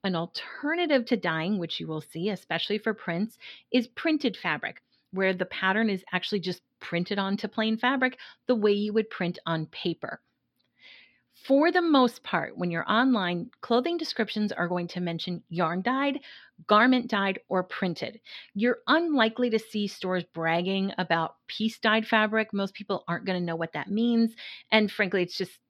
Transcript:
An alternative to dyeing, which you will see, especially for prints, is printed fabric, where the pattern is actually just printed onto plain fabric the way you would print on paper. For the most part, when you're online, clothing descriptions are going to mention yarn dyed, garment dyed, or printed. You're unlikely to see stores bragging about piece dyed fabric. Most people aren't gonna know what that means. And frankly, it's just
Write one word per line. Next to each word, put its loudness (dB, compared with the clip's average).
An 0
alternative 0
to 2
dyeing, 0
which -6
you -8
will -6
see, -4
especially -4
for -2
prints, -4
is 2
printed -2
fabric, -6
where 2
the -2
pattern 0
is -4
actually -2
just -6
printed -2
onto -2
plain -2
fabric 0
the 4
way 4
you 0
would 0
print -4
on -2
paper. -6
For 4
the 4
most 4
part, -4
when -2
you're -4
online, 2
clothing 0
descriptions -2
are -2
going -2
to -6
mention -6
yarn 0
dyed, -2
garment 6
dyed, 0
or 0
printed. -4
You're 2
unlikely 2
to 2
see -4
stores -4
bragging -2
about 0
piece -4
dyed 2
fabric. 2
Most -4
people -6
aren't -4
gonna -2
know -2
what -6
that -6
means. 2
And 4
frankly, 0
it's -6
just -6